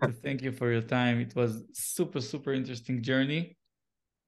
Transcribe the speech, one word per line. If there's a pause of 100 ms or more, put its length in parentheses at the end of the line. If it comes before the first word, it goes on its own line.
to
thank
you
for
your
time.
It
was
super,
super
interesting
journey. (720)